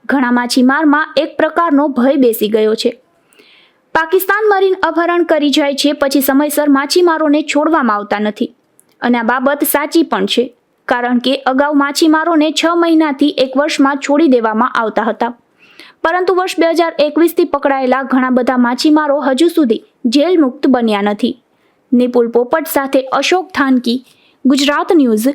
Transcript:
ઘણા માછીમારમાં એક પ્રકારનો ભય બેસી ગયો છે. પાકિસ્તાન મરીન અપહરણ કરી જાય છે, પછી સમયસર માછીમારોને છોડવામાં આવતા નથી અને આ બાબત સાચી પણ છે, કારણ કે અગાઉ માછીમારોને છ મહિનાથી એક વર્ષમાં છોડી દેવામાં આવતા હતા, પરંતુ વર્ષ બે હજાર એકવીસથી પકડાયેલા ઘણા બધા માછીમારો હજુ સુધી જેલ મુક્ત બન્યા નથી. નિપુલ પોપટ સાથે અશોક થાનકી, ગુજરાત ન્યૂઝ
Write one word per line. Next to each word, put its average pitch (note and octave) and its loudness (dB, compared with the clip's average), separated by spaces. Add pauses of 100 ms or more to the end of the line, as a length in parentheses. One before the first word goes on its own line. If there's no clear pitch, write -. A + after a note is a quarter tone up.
ઘણા B3+ 0
માછીમારમાં C#4 0
એક D#4 -2
પ્રકારનો D#4 0
ભય C4 0
બેસી A3 0
ગયો G#3+ 0
છે. - -4 (960)
પાકિસ્તાન F#4+ 0
મરીન G4 2
અપહરણ E4+ 0
કરી D4 0
જાય C#4+ 0
છે, C#4+ 0
પછી C#4+ 0
સમયસર D4 0
માછીમારોને D#4 2
છોડવામાં D4 0
આવતા G#3 -4
નથી G#3 -4 (460)
અને A#3+ 0
આ A#3 -2
બાબત C4 0
સાચી D#4 0
પણ G3 -2
છે, A#3+ -4 (320)
કારણ B3 0
કે B3+ 0
અગાઉ C#4+ 0
માછીમારોને D#4 2
છ D4+ -4 (100)
મહિનાથી D#4+ 2
એક C4 -2
વર્ષમાં C#4+ 0
છોડી D4 0
દેવામાં A#3 0
આવતા G#3+ -2
હતા, A3+ -4 (680)
પરંતુ F4+ 0
વર્ષ F4+ -2
બે E4 2
હજાર E4 0
એકવીસથી E4 0
પકડાયેલા C4+ -2
ઘણા C4 -2
બધા B3+ 0
માછીમારો C#4+ 0
હજુ C4+ 0
સુધી C#4+ 0 (220)
જેલ D4+ 2
મુક્ત C4 0
બન્યા A3+ 0
નથી. G#3 -4 (500)
નિપુલ A#3+ 2
પોપટ B3 0
સાથે C4+ 0
અશોક C#4+ -2
થાનકી, C4 -2 (420)
ગુજરાત C#4+ 0
ન્યૂઝ A#3+ 2